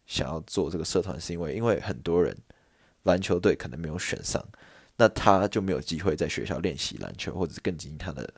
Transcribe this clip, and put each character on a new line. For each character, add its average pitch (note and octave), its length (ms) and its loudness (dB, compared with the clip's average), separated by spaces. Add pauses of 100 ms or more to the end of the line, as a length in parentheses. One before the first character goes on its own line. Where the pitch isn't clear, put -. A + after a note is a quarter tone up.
想 - 240 -4
要 D#2+ 120 -4
做 E2+ 280 -2
这 F2 80 -4
个 E2 80 -2
社 - 160 2
团， F2 200 -4
是 F2 120 -8
因 E2+ 80 -6
为， D2+ 140 -4
因 A2 80 -2
为 A2+ 180 4
很 F2+ 200 -4
多 E2+ 220 4
人 A#1+ 140 0 (680)
篮 F#2 160 4
球 F#2 180 0
队 F#2 160 4
可 - 140 -8
能 B1+ 120 -10
没 E2 80 -6
有 D#2+ 100 -6
选 - 240 -4
上， - 220 -4 (500)
那 A2 140 8
他 G2+ 400 6
就 G#2+ 120 0
没 F#2+ 120 0
有 C#2 80 0
机 D#2+ 200 -4
会 F2 140 2
在 D#2 140 0
学 - 160 -4
校 C#2 140 -4
练 - 180 -2
习 - 220 -6
篮 - 180 -10
球， - 160 -6
或 F2+ 140 -2
者 C#2+ 80 -8
是 - 60 -12
更 F2+ 180 -2
精 D2+ 140 -10
进 D#2 60 -12
他 F#2 140 -8
的 C2 240 -10